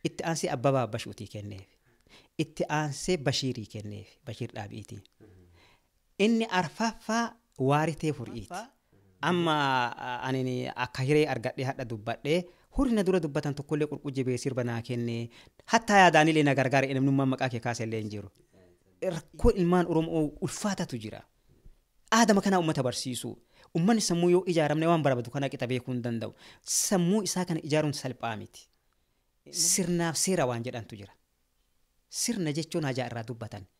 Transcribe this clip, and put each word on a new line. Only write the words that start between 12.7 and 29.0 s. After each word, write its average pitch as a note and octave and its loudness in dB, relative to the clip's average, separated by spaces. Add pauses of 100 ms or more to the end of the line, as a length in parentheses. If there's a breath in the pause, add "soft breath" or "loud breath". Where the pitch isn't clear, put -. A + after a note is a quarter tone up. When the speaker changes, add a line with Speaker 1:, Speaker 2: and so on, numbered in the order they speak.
Speaker 1:
hurri B3+ 2
na G#3 2
dura F#3 2
dubbatan D3 -2
tokkollee D3+ -2
qulqujjibee C3 -2
sirba B2+ -2
naa A#2 -2
kennee, A#2+ -4 (360 loud breath)
hatta A3+ 4
yaadaanilee D#3+ 8
na C#3+ 6
gargaare, C3 2
namnummaan C3+ 4
maqaa C3 0
kee A#2 -4
kaasellee A2+ -4
hin G#2+ -6
jiru. G2 -10 (720)
Rakkoo E3+ 2
ilmaan F3 4
Oromoo D#3+ 2 (200)
ulfaatatu F3+ -4
jira. G#2 -10 (880)
Aadama A3 6
kanaa F#3+ 2
uummata D#3 0
barsiisuu. B2 -6 (440 soft breath)
Uummanni G#3 4
sammuu F3 2
yoo F3+ 6
ijaaramne D#3 2
waan E3 4
barbaadu B2 0
kana C#3 -4
qixa B2 -6
beekuu B2+ -4
hin B2 -4
danda'u. A2+ -4 (300 loud breath)
Sammuu F#3+ 2
isaa F#3 -2
kana E3 -4
ijaaruun D3+ 0
salphaa A#2 -8
miti. - -16 (840)